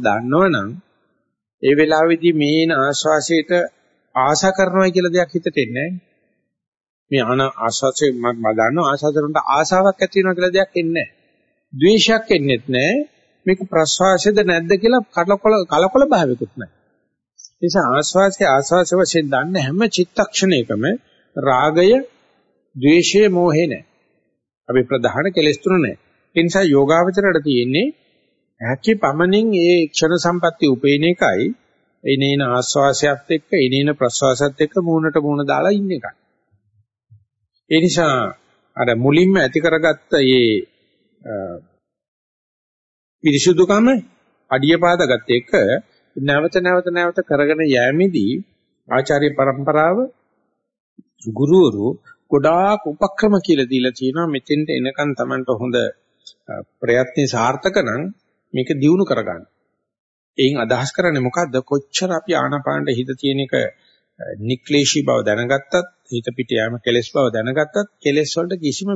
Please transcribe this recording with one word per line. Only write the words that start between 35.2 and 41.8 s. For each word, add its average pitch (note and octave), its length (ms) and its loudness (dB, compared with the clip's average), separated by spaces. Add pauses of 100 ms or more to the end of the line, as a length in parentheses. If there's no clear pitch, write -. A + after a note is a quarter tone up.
දාලා C#3+ 240 0
ඉන්න G3+ 200 -2
එකයි. C3 220 -10 (1600)
ඒ D#3+ 100 2
නිසා D#3+ 360 0 (600)
අර B2 160 0
මුලින්ම D3 420 4
ඇති D#3 240 0
කරගත්ත D#3+ 540 0
මේ, C3 300 4 (800)
අ, - 120 -12 (1900)